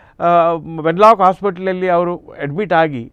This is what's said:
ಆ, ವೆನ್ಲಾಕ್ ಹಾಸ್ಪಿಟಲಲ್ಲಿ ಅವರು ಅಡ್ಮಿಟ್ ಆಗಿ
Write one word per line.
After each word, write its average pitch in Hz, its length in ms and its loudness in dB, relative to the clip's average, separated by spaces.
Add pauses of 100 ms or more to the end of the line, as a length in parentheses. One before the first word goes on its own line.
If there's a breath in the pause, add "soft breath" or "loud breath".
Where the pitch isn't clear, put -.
(200 soft breath)
ಆ, 170 340 2 (280)
ವೆನ್ಲಾಕ್ 190 400 4
ಹಾಸ್ಪಿಟಲಲ್ಲಿ 185 680 -2
ಅವರು 175 280 0
ಅಡ್ಮಿಟ್ 160 560 -6
ಆಗಿ 147 400 0